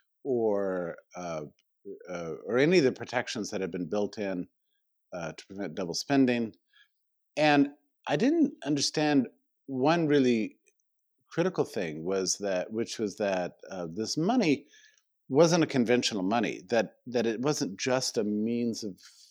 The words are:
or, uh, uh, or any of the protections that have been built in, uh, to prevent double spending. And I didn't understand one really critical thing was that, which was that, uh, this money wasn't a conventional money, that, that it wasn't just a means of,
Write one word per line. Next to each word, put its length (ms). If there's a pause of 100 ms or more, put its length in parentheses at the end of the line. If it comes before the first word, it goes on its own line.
(240)
or, 760 (180)
uh, 280 (680)
uh, 240 (120)
or 120
any 200
of 60
the 80
protections 580
that 120
have 100
been 180
built 280
in, 300 (680)
uh, 200
to 140
prevent 280
double 180
spending. 600 (840)
And 340 (380)
I 80
didn't 380 (120)
understand 640 (400)
one 400
really 500 (720)
critical 340
thing 400
was 360
that, 320
which 280
was 180
that, 360 (160)
uh, 200
this 280
money 480 (640)
wasn't 340
a 40
conventional 560
money, 460
that, 260 (120)
that 180
it 140
wasn't 400
just 380
a 60
means 600
of, 160 (320)